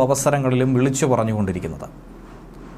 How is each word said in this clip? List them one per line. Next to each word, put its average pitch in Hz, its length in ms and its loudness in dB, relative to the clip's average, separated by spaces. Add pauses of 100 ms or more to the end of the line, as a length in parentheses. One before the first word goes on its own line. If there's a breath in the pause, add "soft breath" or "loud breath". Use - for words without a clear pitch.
അവസരങ്ങളിലും 131 760 2
വിളിച്ചു 135 340 2
പറഞ്ഞുകൊണ്ടിരിക്കുന്നത്. 95 760 -2 (920)